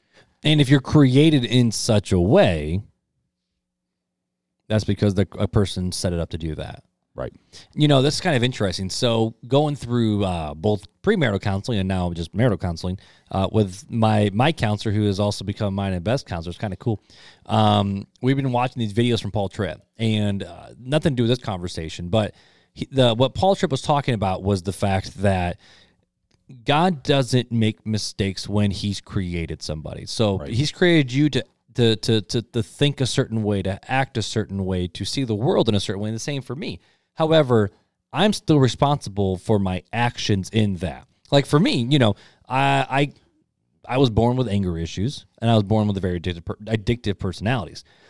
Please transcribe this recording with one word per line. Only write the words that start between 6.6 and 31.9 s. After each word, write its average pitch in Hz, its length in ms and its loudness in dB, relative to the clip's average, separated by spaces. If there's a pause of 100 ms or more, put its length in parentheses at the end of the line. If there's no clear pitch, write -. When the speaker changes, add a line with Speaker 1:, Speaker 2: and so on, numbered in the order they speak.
Speaker 2:
Right. 64 180 -10 (400)
Speaker 1:
You 151 160 2
know, 139 120 6
this 147 140 2
is - 60 -8
kind 160 160 0
of 113 60 2
interesting. 98 460 -2
So 113 460 0 (100)
going 143 300 2
through, 117 480 0
uh, 82 300 -4
both 98 340 0 (140)
premarital 143 400 2
counseling 98 380 -2
and 95 80 -2
now 90 260 -2
just 82 200 -8
marital 104 240 2
counseling, 90 400 -6 (340)
uh, 95 200 0
with 98 380 -2
my, 110 420 2
my 127 220 0
counselor, 107 400 -2
who 107 140 0
has 98 120 0
also 104 240 -2
become 98 300 -4
mine 98 180 -2
and 90 120 -4
best 117 240 -4
counselor, 87 240 -8
it's - 80 -14
kinda 101 180 -6
cool. 110 240 -4 (460)
Um, 104 600 2 (140)
we've 135 160 0
been 135 160 -2
watching 123 260 -2
these 107 140 -4
videos 117 280 2
from 98 100 -8
Paul 98 180 -2
Tripp, 90 320 -6 (160)
and, 104 460 0
uh, 85 240 -16 (120)
nothing 143 340 0
to - 40 -4
do 120 60 2
with 113 80 2
this 127 120 -2
conversation, 87 640 -8
but 101 280 0 (380)
he, - 160 -10
the, 127 260 2
what 127 180 0
Paul 190 220 2
Tripp 165 160 -2
was 135 100 -4
talking 143 320 0
about 95 300 -2
was 98 200 0
the 95 80 -4
fact 95 500 -4
that 92 380 0 (1040)
God 151 400 0
doesn't 127 480 0
make 110 340 0
mistakes 101 640 -4
when 101 240 2
he's 98 300 -4
created 87 600 -6
somebody. 73 440 -10
So 101 340 0
Speaker 2:
Right. - 120 -10
Speaker 1:
he's 135 200 0
created 165 400 2
you 147 200 2
to, 127 120 -2 (300)
to, 113 240 4